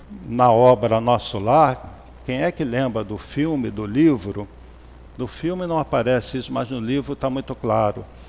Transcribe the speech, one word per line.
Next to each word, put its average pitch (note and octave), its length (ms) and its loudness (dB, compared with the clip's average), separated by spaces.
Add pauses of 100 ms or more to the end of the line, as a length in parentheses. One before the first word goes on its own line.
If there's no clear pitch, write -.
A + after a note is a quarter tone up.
(280)
na B2 240 4
obra A2+ 480 6
Nosso A#2 400 0
Lar, C3 540 2 (320)
quem B2+ 160 -4
é F3 100 0
que E3+ 120 -6
lembra A#2+ 400 -2
do G2+ 140 -8
filme, C#3+ 520 -4
do G#2 160 -6
livro? G#2 640 0 (680)
No B2 100 -6
filme F3+ 400 -6
não E3 120 0
aparece B2+ 600 0
isso, A#2 120 -8
mas B2 180 -4
no C3 100 -6
livro B2+ 360 -4
tá C3+ 140 -4
muito C3 240 -6
claro. A2 500 0 (260)